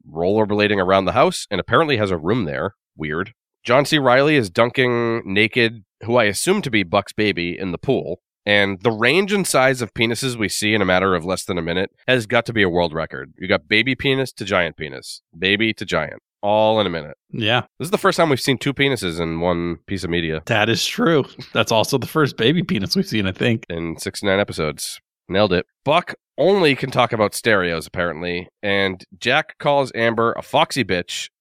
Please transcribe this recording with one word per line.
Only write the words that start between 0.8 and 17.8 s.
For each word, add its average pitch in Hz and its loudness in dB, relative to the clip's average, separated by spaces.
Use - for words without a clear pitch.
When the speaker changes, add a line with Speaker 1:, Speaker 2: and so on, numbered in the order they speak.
Speaker 1:
the 87 0
house 156 0
and 95 -2
apparently 139 2
has 104 0
a 87 0
room 98 -2
there. 73 -4
Weird. 78 -6
John 135 4
C. 156 0
Reilly 139 4
is 107 2
dunking 117 0
naked, 110 0
who 117 0
I 117 4
assume 175 0
to 135 -6
be 107 2
Buck's 104 -2
baby, 90 -2
in 95 -4
the 82 -6
pool. 92 -2
And 101 2
the 117 2
range 147 0
and 196 0
size 131 2
of 110 -6
penises 120 -2
we 104 -2
see 107 0
in 107 2
a 92 2
matter 92 2
of 82 -2
less 92 -4
than 95 -4
a 82 -2
minute 87 -2
has 123 0
got 117 0
to 117 -6
be 110 2
a 92 4
world 85 0
record. 71 -8
You 92 -8
got 95 0
baby 117 2
penis 135 -2
to 110 -12
giant 92 0
penis, 69 -12
baby 101 0
to 107 -10
giant, 78 -4
all 107 2
in 101 2
a 90 -2
minute. 76 -8
Speaker 2:
Yeah. 117 0